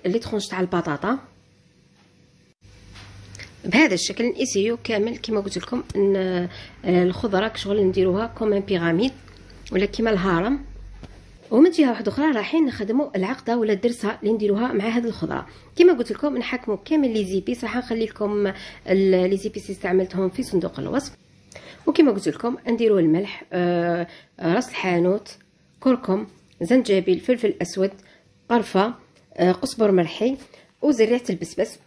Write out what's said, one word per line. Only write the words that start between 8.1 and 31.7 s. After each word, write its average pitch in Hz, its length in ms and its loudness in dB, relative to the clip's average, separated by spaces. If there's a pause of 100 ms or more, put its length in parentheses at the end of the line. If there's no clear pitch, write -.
كوم 220 260 -2
ان 196 80 2
بيراميد 185 520 0 (600)
ولا 196 140 2
كيما 226 240 -2
الهرم. 190 500 0 (880)
ومن 285 200 8
جهه 294 200 4
واحده 226 220 -4
اخرى 294 200 0
رايحين 269 340 2
نخدموا 226 500 -2
العقده 226 400 -2
ولا 220 160 0
الدرسه 214 500 -2
اللي 214 100 2
نديروها 208 400 0
مع 202 120 0
هذه 233 200 0
الخضره. - 420 -4 (300)
كيما 349 160 8
قلت 233 200 -2
لكم، 285 240 -2
نحكموا 233 480 -4
كامل 277 300 2
لي 214 100 2
زيبيس، 190 400 -4
راح 226 120 -6
نخلي 226 280 -2
لكم 208 420 -2 (400)
ال-، 190 440 4
لي 196 60 2
زيبيس 202 260 -8
اللي 190 140 -10
استعملتهم 185 520 0
في 185 140 -4
صندوق - 380 -2
الوصف. - 320 -4 (760)
وكيما 294 260 4
قلت 196 160 -4
لكم، 233 280 -4 (120)
نديروا 226 320 4
الملح، 165 520 0
آه، 175 540 0 (340)
راس 190 280 0
الحانوت، 180 600 0 (520)
كركم، 220 460 0 (340)
زنجبيل، 185 600 2
فلفل 240 420 0
اسود، 190 280 -2 (580)
قرفه، 226 460 2 (400)
آه، 180 180 4
قزبر 214 380 0
ملحي، 196 460 2 (460)
وزريعه 240 480 4
البسباس - 560 -6